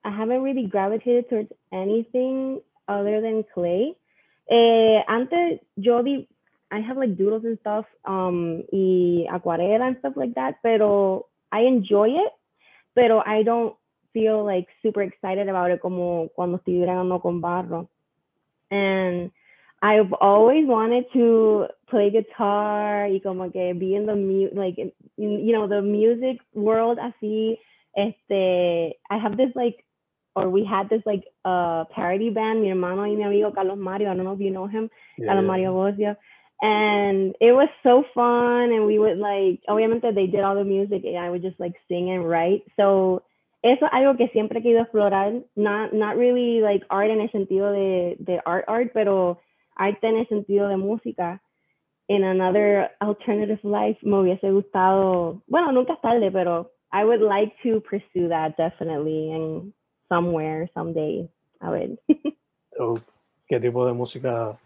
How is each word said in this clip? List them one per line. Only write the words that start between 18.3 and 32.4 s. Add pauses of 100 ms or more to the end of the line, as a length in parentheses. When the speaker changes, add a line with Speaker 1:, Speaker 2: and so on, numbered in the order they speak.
Speaker 1:
And (540)
I've
always
wanted
to (200)
play
guitar
y
como
que
be
in
the
mu-,
like,
in, (280)
in,
you
know,
the
music (160)
world
así. (360)
Este, (160)
I
have
this,
like, (500)
or
we
had
this,
like, (220)
uh,
parody
band,